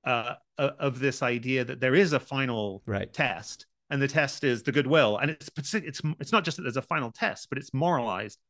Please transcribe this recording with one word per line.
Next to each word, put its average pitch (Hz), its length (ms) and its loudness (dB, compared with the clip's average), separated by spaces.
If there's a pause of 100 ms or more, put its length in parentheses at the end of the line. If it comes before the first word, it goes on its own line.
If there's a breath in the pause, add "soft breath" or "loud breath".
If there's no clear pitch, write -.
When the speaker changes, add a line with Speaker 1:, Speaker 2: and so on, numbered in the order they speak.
Speaker 1:
uh, 120 300 -2 (240)
o-, 143 80 0 (140)
of 135 200 -2
this 131 220 0
idea 123 420 0
that 127 160 -6
there 131 140 4
is 170 200 6
a 139 60 4
final 117 680 -2
Speaker 2:
Right. 98 260 -4
Speaker 1:
test, 107 540 -4 (240)
and 139 100 0
the 139 60 2
test 139 360 0
is 123 200 2
the 139 80 0
goodwill. 127 480 4
And 143 100 0
it's, - 180 -10 (280)
it's, 151 260 -4 (180)
it's - 120 -6
not 214 120 4
just 160 140 -4
that 185 60 -10
there's 123 120 -4
a 131 60 0
final 135 300 -4
test, - 380 -4
but 131 100 -4
it's - 120 -12
moralized. 120 680 0 (100)